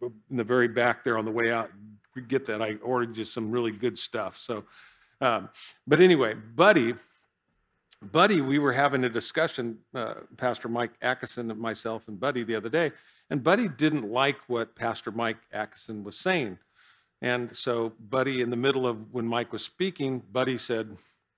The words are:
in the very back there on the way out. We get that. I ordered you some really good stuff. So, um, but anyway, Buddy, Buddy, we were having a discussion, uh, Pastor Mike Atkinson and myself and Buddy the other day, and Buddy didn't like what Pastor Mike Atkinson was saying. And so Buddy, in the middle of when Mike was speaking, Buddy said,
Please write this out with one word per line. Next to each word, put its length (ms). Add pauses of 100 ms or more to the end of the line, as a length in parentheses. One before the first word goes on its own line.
in 340
the 80
very 240
back 360
there 140
on 80
the 60
way 200
out. 180 (460)
We 80
get 240
that. 140
I 140
ordered 420
you 60
some 280
really 200
good 260
stuff. 420
So, 240 (580)
um, 280 (360)
but 160
anyway, 320
Buddy, 600 (1040)
Buddy, 400
we 160
were 160
having 300
a 60
discussion, 680 (160)
uh, 220 (220)
Pastor 320
Mike 240 (100)
Atkinson 480
and 80
myself 480
and 120
Buddy 240
the 120
other 140
day, 220 (380)
and 120
Buddy 280
didn't 420
like 260 (100)
what 280
Pastor 360
Mike 260 (160)
Atkinson 500
was 140
saying. 420 (640)
And 340
so 380 (160)
Buddy, 320
in 80
the 80
middle 280
of 280
when 120
Mike 280
was 100
speaking, 560
Buddy 380
said, 400 (400)